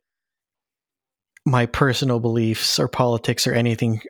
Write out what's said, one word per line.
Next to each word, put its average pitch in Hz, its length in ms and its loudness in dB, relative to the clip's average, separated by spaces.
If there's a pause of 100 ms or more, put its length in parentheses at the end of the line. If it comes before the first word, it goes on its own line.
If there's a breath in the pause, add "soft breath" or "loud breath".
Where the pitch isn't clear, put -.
(1400)
my 127 220 2
personal 127 540 0
beliefs 113 600 0
or 135 80 0
politics 120 600 0
or 123 60 0
anything 117 460 0 (100)